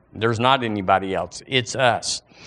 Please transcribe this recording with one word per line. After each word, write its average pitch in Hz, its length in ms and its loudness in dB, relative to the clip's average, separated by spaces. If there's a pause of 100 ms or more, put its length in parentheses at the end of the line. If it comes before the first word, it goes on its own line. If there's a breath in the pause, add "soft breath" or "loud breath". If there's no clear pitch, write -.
(140)
There's 110 260 0
not 127 240 4
anybody 95 520 0
else. 87 320 -6
It's 127 280 -2
us. 117 460 0 (260 loud breath)